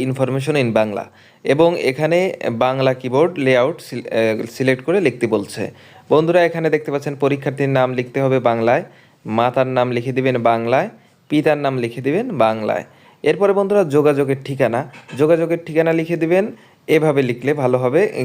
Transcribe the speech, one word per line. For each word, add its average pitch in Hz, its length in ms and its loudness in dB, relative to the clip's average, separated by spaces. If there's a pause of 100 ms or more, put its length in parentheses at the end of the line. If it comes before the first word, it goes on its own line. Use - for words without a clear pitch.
information 135 460 -2
in 123 180 0
বাংলা 107 380 -2 (340)
এবং 165 360 2
এখানে 156 520 0 (180)
বাংলা 131 440 0
কিবোর্ড 135 440 0
লেআউট 131 420 2
সিল-, - 280 -12
এ, 113 380 0
সিলেক্ট 131 380 -2
করে 185 160 0
লিখতে 123 260 0
বলছে। 104 440 -4 (380)
বন্ধুরা, 165 360 4
এখানে 165 260 -2
দেখতে 151 200 -2
পাচ্ছেন 143 260 -4
পরীক্ষার্থীর 139 520 -2
নাম 131 240 0
লিখতে 123 280 -4
হবে 131 200 2
বাংলায়, 117 440 2 (420)
মাতার 123 400 0
নাম 127 240 0
লিখে 123 220 -2
দিবেন 127 260 0
বাংলায়, 117 500 2 (400)
পিতার 151 300 2
নাম 135 200 -2
লিখে 120 220 -6
দিবেন 180 380 -2
বাংলায়। 110 460 0 (380)
এরপরে 180 300 2
বন্ধুরা, 196 320 2
যোগাযোগের 139 600 2
ঠিকানা, 131 460 -2 (280)
যোগাযোগের 165 480 2
ঠিকানা 165 260 0
লিখে 165 240 -2
দিবেন। 180 360 0 (340)
এভাবে 151 360 2
লিখলে 123 320 -2
ভালো 127 240 0
হবে, 131 340 0 (120)